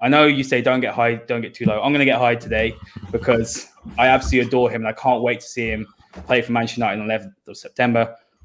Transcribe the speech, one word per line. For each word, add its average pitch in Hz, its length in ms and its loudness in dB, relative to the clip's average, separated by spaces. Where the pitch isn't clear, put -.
I 120 80 2
know 151 160 6
you 139 180 2
say, 131 180 0
"Don't 127 200 2
get 110 120 -2
high, 117 220 0
don't 117 240 -6
get - 140 -8
too 117 140 -2
low." 107 140 0
I'm 139 120 0
gonna 143 100 2
get 123 160 2
high 120 160 2
today 113 400 -4
because - 560 -2
I 123 100 4
absolutely 131 420 2
adore 123 200 2
him 117 120 -6
and 110 80 -4
I 110 40 -4
can't 123 300 0
wait 120 160 -2
to - 80 -18
see 113 220 -6
him 107 180 -6
play 123 160 2
for 120 100 -6
Manchester 117 300 -2
United 104 180 -2
on 107 80 -8
the 110 60 -4
eleventh 101 340 -10
of - 80 -20
September. 117 580 0